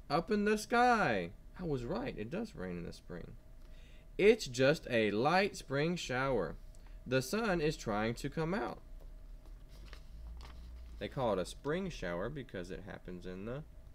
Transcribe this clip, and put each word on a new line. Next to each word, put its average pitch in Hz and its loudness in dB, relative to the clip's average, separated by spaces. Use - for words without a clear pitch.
up 170 2
in 208 4
the 214 6
sky. 208 4
I 180 -6
was 139 0
right, 214 -4
it 110 -6
does 202 -4
rain 90 -4
in 85 -6
the 85 -6
spring. - -10
It's 220 8
just 131 4
a 110 6
light 165 4
spring 147 0
shower. 127 0
The 127 4
sun 202 2
is 151 2
trying 110 2
to 143 -4
come 165 0
out. - -2
They 104 -4
call 117 2
it 92 4
a 87 0
spring 175 -4
shower 90 -2
because 101 -8
it 90 -8
happens 87 -10
in 92 -8
the 131 -6